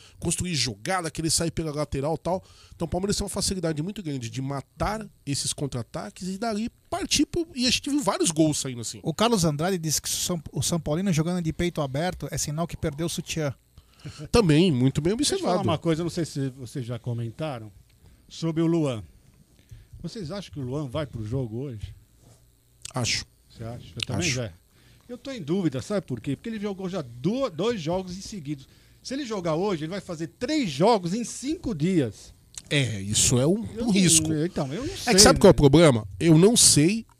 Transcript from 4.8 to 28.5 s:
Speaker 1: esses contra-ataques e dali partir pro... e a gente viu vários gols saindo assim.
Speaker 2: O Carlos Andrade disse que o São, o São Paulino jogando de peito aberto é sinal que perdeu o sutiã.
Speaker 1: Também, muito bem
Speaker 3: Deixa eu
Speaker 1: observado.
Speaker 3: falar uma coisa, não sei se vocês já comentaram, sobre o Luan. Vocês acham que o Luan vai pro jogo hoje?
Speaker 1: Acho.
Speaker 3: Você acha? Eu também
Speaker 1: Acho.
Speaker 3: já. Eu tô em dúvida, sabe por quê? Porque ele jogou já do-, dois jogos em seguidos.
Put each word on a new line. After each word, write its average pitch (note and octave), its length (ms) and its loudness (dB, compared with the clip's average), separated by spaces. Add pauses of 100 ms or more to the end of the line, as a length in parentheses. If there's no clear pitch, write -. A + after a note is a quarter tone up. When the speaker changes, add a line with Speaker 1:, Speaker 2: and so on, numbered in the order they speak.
Speaker 1:
esses C#3 260 -2
contra-ataques D3+ 760 -8
e F#3+ 100 -8
dali A3 320 -4 (180)
partir E4+ 380 0
pro... E4+ 280 -4
e B3+ 120 0
a B3 40 2
gente - 200 -2
viu C#4+ 120 0
vários C4+ 280 2
gols D#3 280 4
saindo B2+ 220 -6
assim. A2 220 -10
Speaker 2:
O D#3+ 100 -2
Carlos G#3+ 320 2
Andrade E3 320 0
disse D#3+ 240 -2
que - 80 -8
o - 40 -4
São, F3 380 -4
o C#3+ 120 -4
São E3+ 180 0
Paulino F3 320 0
jogando E3+ 300 0
de D#3+ 100 -2
peito F3 300 -2
aberto D3 480 -4
é D3 80 -6
sinal D#3 280 -4
que - 100 -10
perdeu D#3+ 300 -4
o D#3+ 40 -4
sutiã. D3+ 440 -4 (800)
Speaker 1:
Também, F3+ 400 6
muito C3 300 4
bem F3+ 140 2
Speaker 3:
Deixa C#4+ 180 0
eu - 20 0
Speaker 1:
observado. A3 220 0
Speaker 3:
falar E3+ 140 0
uma D3+ 60 0
coisa, E3 240 0
não E3+ 80 -4
sei E3+ 140 -4
se C#3 260 -4
vocês B2+ 360 -10
já A#2+ 120 -8
comentaram, A#2 720 -6 (580)
sobre E3 340 -2
o E3 40 4
Luan. D3+ 360 0 (1000)
Vocês E3+ 280 -10
acham F#3+ 220 -12
que D3 80 -10
o - 20 -6
Luan C3+ 260 -6
vai D3 180 -4
pro A2+ 180 -10
jogo A#2 380 -6
hoje? B2 300 -10 (1040)
Speaker 1:
Acho. - 300 -4 (240)
Speaker 3:
Você - 160 -16
acha? A#2 220 -12 (100)
Eu - 100 -4
também - 200 -2
Speaker 1:
Acho. C#3 100 0
Speaker 3:
já. A2+ 160 -6 (560)
Eu A#3+ 100 -14
tô C4+ 140 -14
em A#3 100 -10
dúvida, D3+ 400 -2
sabe G3+ 240 -4
por A#2+ 140 -6
quê? C#3 160 -4
Porque - 120 -12
ele A3 120 -8
jogou G3 280 -6
já F3 140 -6
do-, D#3+ 480 -2
dois G3 300 -2
jogos F3+ 360 -4
em G3 40 -14
seguidos. D3 480 -10 (340)